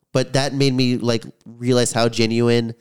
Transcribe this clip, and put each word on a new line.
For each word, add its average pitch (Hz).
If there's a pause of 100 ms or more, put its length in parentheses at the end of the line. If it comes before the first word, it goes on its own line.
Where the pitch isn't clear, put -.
(140)
but 131
that 139
made 139
me, 127
like, 117 (200)
realize 120
how 120
genuine 117